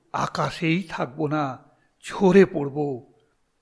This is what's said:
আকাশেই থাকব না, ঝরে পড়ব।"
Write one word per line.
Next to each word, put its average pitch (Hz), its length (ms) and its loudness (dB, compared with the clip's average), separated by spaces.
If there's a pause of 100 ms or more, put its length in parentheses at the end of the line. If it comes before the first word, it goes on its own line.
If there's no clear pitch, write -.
(120)
আকাশেই 165 680 -2
থাকব 151 440 -6
না, 143 320 -4 (500)
ঝরে 190 380 6
পড়ব।" 143 680 -6 (500)